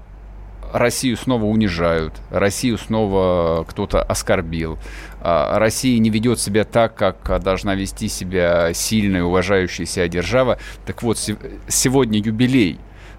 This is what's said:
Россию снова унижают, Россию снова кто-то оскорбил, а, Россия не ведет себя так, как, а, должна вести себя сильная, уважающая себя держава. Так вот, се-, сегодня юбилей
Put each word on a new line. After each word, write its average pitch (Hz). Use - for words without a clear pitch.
Россию 120
снова 117
унижают, 85
Россию 98
снова 92
кто-то 98
оскорбил, 82
а, 82
Россия 113
не 113
ведет 110
себя 101
так, 113
как, -
а, 92
должна 95
вести 98
себя 87
сильная, 101
уважающая 90
себя 90
держава. 98
Так -
вот, 117
се-, 104
сегодня 127
юбилей 113